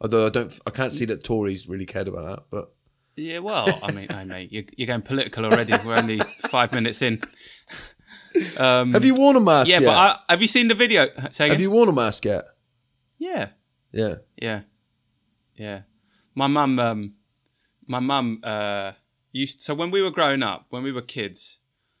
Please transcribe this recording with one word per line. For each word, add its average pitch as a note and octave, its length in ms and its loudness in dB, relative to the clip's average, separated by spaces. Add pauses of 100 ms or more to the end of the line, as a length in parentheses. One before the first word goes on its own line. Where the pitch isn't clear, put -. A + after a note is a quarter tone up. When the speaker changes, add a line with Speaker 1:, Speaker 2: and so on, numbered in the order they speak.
Speaker 1:
although A2 260 2
I G#2+ 40 2
don't, A#2+ 360 -4
I G#2+ 40 -6
can't C3 220 -4
see B2 140 0
that A2 180 -6
Tories G2+ 440 -4
really F#2+ 180 -8
cared G2 220 -6
about F#2 160 -10
that, F#2 260 -14
but - 220 -12 (440)
Speaker 2:
Yeah, D#3+ 240 -10
well, F3+ 260 -2 (160)
I G2+ 100 -6
mean, G2 160 -12
hey, F#2+ 160 -10
mate, F#2 280 -14
you're, G#2 120 -10 (120)
you're B2 100 -6
going A#2+ 160 -4
political - 420 -4
already. A2+ 280 2 (120)
We're A2+ 120 -2
only A2+ 220 0
five - 540 -2
minutes A#2 300 -2
in. A#2 180 -2 (1400)
Um, B2+ 340 2
Speaker 1:
Have G#3+ 120 4
you C4 100 6
worn C4+ 220 8
a B3 40 6
mask D3+ 300 6
Speaker 2:
yeah, F3+ 100 8
Speaker 1:
yet? C3+ 60 6
Speaker 2:
but A#2 100 6
I, F#3 360 4
have F3 100 4
you A3 60 4
seen B3 200 4
the A3+ 60 4
video? G#3 320 4 (240)
Say - 140 -2
Speaker 1:
Have D3+ 100 4
Speaker 2:
again? D3 60 2
Speaker 1:
you F#3+ 100 0
worn A3+ 180 6
a F3+ 40 2
mask A#2+ 320 0
yet? G2+ 200 -2 (720)
Speaker 2:
Yeah. D#4 300 -6 (440)
Speaker 1:
Yeah. G#2+ 240 -4 (240)
Speaker 2:
Yeah. A2 200 -6 (920)
Yeah. G#2 280 -12 (520)
My C3+ 140 -2
mum, C#3 320 0
um, G#2+ 340 -4 (720)
my B2+ 140 -6
mum, B2+ 420 -2
uh, G2+ 500 -6 (380)
used, C3+ 300 -8
so D3+ 140 -6
when E3+ 180 -6
we G3 100 2
were F#3+ 80 0
growing C#3 320 0
up, G2+ 280 -6
when B2 120 -10
we C3+ 80 -6
were B2+ 120 -8
kids, - 580 -10 (400)